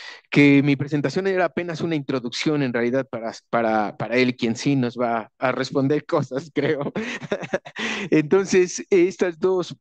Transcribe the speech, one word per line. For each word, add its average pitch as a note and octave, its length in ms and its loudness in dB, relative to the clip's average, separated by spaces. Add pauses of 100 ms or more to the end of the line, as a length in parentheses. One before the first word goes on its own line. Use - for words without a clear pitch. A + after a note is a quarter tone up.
(300)
Que C#3+ 320 6
mi C#3+ 140 2
presentación D3 520 -2
era F#3 180 2
apenas E3+ 340 -4
una E3 160 -2
introducción C#3 680 -2
en B2+ 120 0
realidad B2 340 0
para, A2+ 240 -8 (180)
para, A2 460 0
para A2+ 220 -2
él, B2+ 180 2
quien A2+ 200 -2
sí C#3+ 200 0
nos A#2+ 220 -2
va A#2 400 -2
a C3 160 0
responder C#3 520 0
cosas, C#3+ 460 -4
<laughs> - 40 -6
creo. C#3+ 360 -2 (1160)
Entonces, F3 800 2
estas F3+ 500 2
dos, F3+ 420 -2